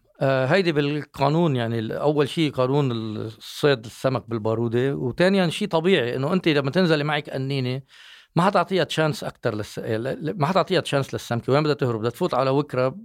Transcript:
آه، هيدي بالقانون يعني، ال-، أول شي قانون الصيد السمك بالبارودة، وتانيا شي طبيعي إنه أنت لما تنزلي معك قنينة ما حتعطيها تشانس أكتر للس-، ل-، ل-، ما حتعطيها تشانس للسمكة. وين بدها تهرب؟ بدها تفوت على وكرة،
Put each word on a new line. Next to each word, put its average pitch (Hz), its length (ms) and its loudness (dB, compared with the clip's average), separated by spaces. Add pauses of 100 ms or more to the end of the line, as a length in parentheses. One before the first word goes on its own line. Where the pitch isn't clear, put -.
(220)
آه، 135 240 2
هيدي 170 260 4
بالقانون 147 840 0
يعني، 117 240 -2
ال-، 110 120 -4
أول 147 380 2
شي 156 200 0
قانون 131 420 2
الصيد 110 920 -2
السمك 127 440 -2
بالبارودة، 113 640 0
وتانيا 170 540 2
شي - 180 -4
طبيعي 160 480 2
إنه 135 180 -2
أنت 180 140 0
لما 143 240 2
تنزلي 160 320 2
معك 151 260 -4
قنينة 135 520 -4 (540)
ما 170 80 4
حتعطيها 185 400 2
تشانس 156 400 0
أكتر 113 400 -4
للس-، - 160 -10
ل-، 127 460 -4
ل-، 170 120 -4
ما 143 80 0
حتعطيها 175 360 2
تشانس - 320 -2
للسمكة. 120 400 -2
وين 147 100 4
بدها 147 100 2
تهرب؟ 123 260 0
بدها 113 100 -2
تفوت 180 240 -2
على 135 160 2
وكرة، 135 560 0